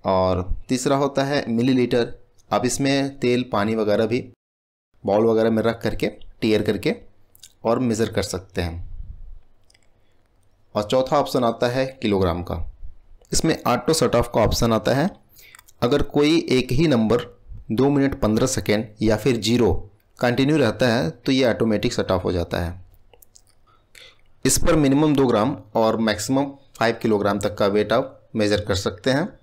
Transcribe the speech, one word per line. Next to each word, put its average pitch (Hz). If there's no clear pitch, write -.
और 92
तीसरा 139
होता 139
है 143
मिलीलीटर, 120
आप 107
इसमें 139
तेल, 123
पानी 110
वगैरह 107
भी 117
बाउल 104
वगैरह 113
में 110
रख 113
करके, 107
टियर 107
करके 110
और 117
मेज़र 113
कर 98
सकते -
हैं। 85
और 104
चौथा 131
ऑप्शन 135
आता 117
है 131
किलोग्राम 95
का, 87
इसमें -
ऑटो 120
शट 117
ऑफ 120
का 120
ऑप्शन 113
आता 110
है। 151
अगर 135
कोई 147
एक 127
ही 156
नंबर 113
दो 127
मिनट 139
पन्द्रह 113
सेकेंड 107
या 110
फिर 123
ज़ीरो 110
कंटिन्यू 147
रहता 123
है 131
तो -
ये 131
ऑटोमेटिक 110
शट -
ऑफ 92
हो 95
जाता 87
है। 90
इस 135
पर 165
मिनिमम 147
दो 135
ग्राम 117
और 110
मैक्सिमम 113
फ़ाइव 113
किलोग्राम 101
तक 101
का 107
वेट 104
आप 131
मेज़र 104
कर 101
सकते 113
हैं। 147